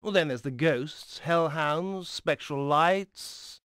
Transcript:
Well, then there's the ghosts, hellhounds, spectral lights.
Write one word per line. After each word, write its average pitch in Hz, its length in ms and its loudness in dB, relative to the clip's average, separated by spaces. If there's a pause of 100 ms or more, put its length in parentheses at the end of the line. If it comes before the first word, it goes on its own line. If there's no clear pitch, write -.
Well, 208 100 -6
then 170 160 4
there's 127 140 -4
the 143 80 -4
ghosts, 139 680 -2
hellhounds, 165 880 0
spectral 143 560 -4
lights. 170 960 0 (100)